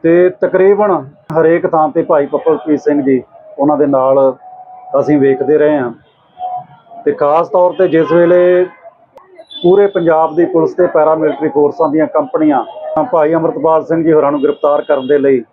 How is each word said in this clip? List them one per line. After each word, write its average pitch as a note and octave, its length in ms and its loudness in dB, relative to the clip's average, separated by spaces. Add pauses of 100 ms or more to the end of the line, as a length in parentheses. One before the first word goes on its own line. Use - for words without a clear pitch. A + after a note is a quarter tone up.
ਤੇ F3 280 2
ਤਕਰੀਬਨ F#3+ 760 0 (340)
ਹਰੇਕ E3 260 2
ਥਾਂ D#3 220 0
ਤੇ D#3+ 140 -2
ਭਾਈ D3 240 0
ਪੱਪਲਪ੍ਰੀਤ D3 540 -2
ਸਿੰਘ D3 220 -2
ਜੀ C3 200 0 (360)
ਉਹਨਾਂ D3 180 0
ਦੇ C#3+ 100 0
ਨਾਲ C3+ 500 2 (640)
ਅਸੀਂ D3 180 0
ਵੇਖਦੇ C#3 400 0
ਰਹੇ D3 200 2
ਹਾਂ। A#2+ 140 -4 (1120)
ਤੇ D3 80 0
ਖਾਸ D3+ 360 0
ਤੌਰ F3+ 240 2
ਤੇ F3+ 160 0
ਜਿਸ D#3+ 240 0
ਵੇਲੇ F3+ 540 4 (960)
ਪੂਰੇ G3 240 4
ਪੰਜਾਬ D#3+ 500 0
ਦੀ E3+ 100 2
ਪੁਲਿਸ - 280 -2
ਤੇ F3+ 120 2
ਪੈਰਾਮਿਲਟਰੀ D#3 600 0
ਫੋਰਸਾਂ D3 400 0
ਦੀਆਂ D3+ 180 0
ਕੰਪਨੀਆਂ D3+ 580 -2 (400)
ਭਾਈ D#3+ 300 0
ਅੰਮ੍ਰਿਤਪਾਲ D#3+ 500 0
ਸਿੰਘ E3 200 -2
ਜੀ D#3+ 80 2
ਹੋਰਾਂ D3 200 2
ਨੂੰ C#3+ 100 -2
ਗ੍ਰਿਫਤਾਰ D3 400 -2
ਕਰਨ C3+ 240 -2
ਦੇ C#3+ 120 0
ਲਈ C3+ 220 2 (120)